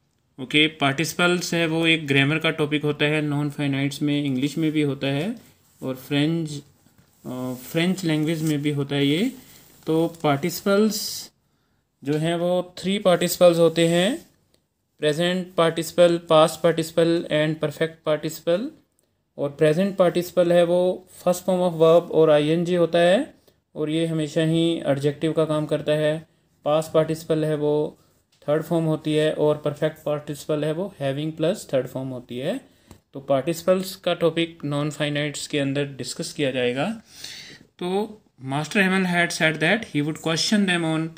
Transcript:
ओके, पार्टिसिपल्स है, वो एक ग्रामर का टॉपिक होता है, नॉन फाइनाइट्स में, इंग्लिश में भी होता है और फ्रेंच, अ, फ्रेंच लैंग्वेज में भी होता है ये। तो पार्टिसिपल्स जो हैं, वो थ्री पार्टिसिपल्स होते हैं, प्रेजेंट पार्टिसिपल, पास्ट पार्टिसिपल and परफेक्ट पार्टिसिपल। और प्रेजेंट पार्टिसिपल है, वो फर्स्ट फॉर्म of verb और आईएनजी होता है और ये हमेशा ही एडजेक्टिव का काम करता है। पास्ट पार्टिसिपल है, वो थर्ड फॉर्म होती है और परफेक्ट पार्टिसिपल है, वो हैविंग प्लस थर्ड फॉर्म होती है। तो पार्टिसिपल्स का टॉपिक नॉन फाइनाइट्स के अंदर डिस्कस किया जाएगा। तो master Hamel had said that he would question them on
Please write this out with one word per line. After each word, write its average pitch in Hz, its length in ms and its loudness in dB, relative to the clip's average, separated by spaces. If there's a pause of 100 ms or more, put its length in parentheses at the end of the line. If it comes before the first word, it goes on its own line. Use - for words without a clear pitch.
(400)
ओके, 151 280 2
पार्टिसिपल्स 170 880 0
है, 170 140 2
वो 165 200 0
एक 160 200 2
ग्रामर 139 320 2
का 165 100 -2
टॉपिक 151 340 -2
होता 147 220 0
है, 151 160 0
नॉन 147 280 -2
फाइनाइट्स 139 520 -4
में, 143 220 0
इंग्लिश 139 340 -2
में 156 140 0
भी 151 100 0
होता 135 260 -2
है 156 280 -2 (460)
और 131 140 -6
फ्रेंच, 151 560 -2 (760)
अ, 127 280 -8
फ्रेंच 170 500 -2
लैंग्वेज 156 380 -2
में 151 200 0
भी 147 80 -2
होता 143 260 -2
है 143 120 2
ये। 180 240 0 (560)
तो 165 360 0
पार्टिसिपल्स 196 1080 0 (720)
जो 143 100 -2
हैं, 160 220 0
वो 180 420 -2
थ्री 196 220 -2
पार्टिसिपल्स 175 580 4
होते 165 300 4
हैं, 185 380 0 (760)
प्रेजेंट 175 540 -2
पार्टिसिपल, 170 640 4
पास्ट 160 460 4
पार्टिसिपल 165 680 2
and 151 280 0
परफेक्ट 160 440 -4
पार्टिसिपल। 160 680 -2 (640)
और 143 120 -4
प्रेजेंट 156 480 2
पार्टिसिपल 175 560 2
है, 175 100 6
वो 180 460 0 (160)
फर्स्ट 180 180 0
फॉर्म 180 180 2
of 170 200 0
verb 170 300 6
और 156 180 6
आईएनजी 165 460 2
होता 170 240 2
है 185 340 2 (420)
और 151 140 -4
ये 160 160 -2
हमेशा 160 360 -2
ही 165 440 2
एडजेक्टिव 143 480 0
का 160 120 2
काम 151 200 -2
करता 147 260 -2
है। 151 360 -2 (380)
पास्ट 156 280 0
पार्टिसिपल 156 520 0
है, 156 100 -2
वो 147 400 -2 (440)
थर्ड 156 240 -2
फॉर्म 165 220 0
होती 156 280 -2
है 151 200 2
और 151 240 2
परफेक्ट 151 480 -4
पार्टिसिपल 147 600 -4
है, 156 60 -2
वो 185 280 -6
हैविंग 143 340 -4
प्लस 156 400 -4
थर्ड 127 140 0
फॉर्म 135 220 -8
होती 123 280 -12
है। 175 240 -6 (520)
तो 139 60 -12
पार्टिसिपल्स 165 760 0
का - 180 -2
टॉपिक 165 520 -2
नॉन 147 260 -2
फाइनाइट्स 147 560 -4
के 147 120 -2
अंदर 139 260 -2
डिस्कस 139 480 -10
किया 139 180 -2
जाएगा। 135 500 -2 (760)
तो 196 420 -4 (240)
master 147 320 -4
Hamel 190 280 4
had 175 260 0
said 156 320 0
that 190 160 2 (160)
he 147 120 0
would 156 100 -4 (100)
question 185 420 2
them 170 160 0
on 160 320 -2